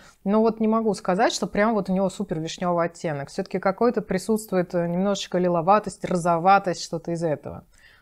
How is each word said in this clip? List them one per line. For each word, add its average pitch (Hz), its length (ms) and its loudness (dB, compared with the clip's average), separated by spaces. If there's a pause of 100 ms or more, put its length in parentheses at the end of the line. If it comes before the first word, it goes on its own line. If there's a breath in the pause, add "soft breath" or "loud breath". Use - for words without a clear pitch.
(240 loud breath)
Но 214 160 4
вот 220 180 2
не 220 80 0
могу 220 280 2
сказать, 196 380 2
что - 140 -4
прям 208 280 0
вот 196 140 -2
у 190 40 0
него 190 180 2
супер 180 300 -6
вишневый 170 460 -2
оттенок. 147 420 -6
Все-таки 190 320 -6
какой-то 220 420 0
присутствует, 185 720 -2
э, 170 140 0
немножечко 190 500 -2
лиловатость, 180 680 2
розоватость, 175 800 2
что-то 170 300 -6
из 170 100 -4
этого. 147 400 -4 (400 soft breath)